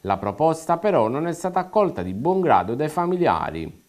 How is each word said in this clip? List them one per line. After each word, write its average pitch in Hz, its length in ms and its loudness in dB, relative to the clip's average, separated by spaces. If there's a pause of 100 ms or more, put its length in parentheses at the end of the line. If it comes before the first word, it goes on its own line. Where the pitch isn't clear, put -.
La 98 160 0
proposta 156 600 0
però 175 280 2
non 143 220 -2
è 170 40 -4
stata 180 280 -4
accolta 185 420 0
di 92 120 -6
buon 165 260 0
grado 113 340 4
dai 147 140 -2
familiari. 87 1000 -2